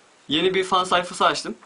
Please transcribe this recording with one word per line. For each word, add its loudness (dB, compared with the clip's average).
yeni 0
bir 0
fan 2
sayfası 0
açtım. -2